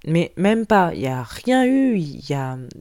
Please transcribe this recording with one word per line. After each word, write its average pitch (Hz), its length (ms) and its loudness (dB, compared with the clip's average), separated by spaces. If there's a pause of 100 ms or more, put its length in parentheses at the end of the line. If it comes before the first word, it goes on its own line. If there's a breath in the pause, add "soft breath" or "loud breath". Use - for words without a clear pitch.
Mais 165 280 0
même 214 300 2
pas, 185 260 4
il 90 100 -6
y 135 40 -2
a 127 160 -4
rien 254 420 0
eu, 262 320 2
il 143 320 -6
y 143 60 -2
a, 131 240 -4 (220)